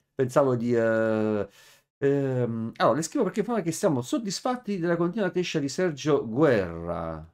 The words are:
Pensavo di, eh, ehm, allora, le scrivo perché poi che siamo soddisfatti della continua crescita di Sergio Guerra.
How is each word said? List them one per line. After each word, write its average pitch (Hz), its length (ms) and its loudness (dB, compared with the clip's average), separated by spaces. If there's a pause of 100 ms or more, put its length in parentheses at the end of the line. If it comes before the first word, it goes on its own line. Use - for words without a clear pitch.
(140)
Pensavo 131 420 2
di, 120 200 0
eh, 110 760 2 (480)
ehm, 127 760 0
allora, 120 200 4
le 151 80 -2
scrivo 269 200 -2
perché 185 200 -2
poi 233 180 -2
che 165 100 -4
siamo 151 300 0
soddisfatti 233 760 -4
della 175 180 0
continua 175 340 0
crescita 175 280 -2
di 139 100 -2
Sergio 143 580 0
Guerra. 85 1080 0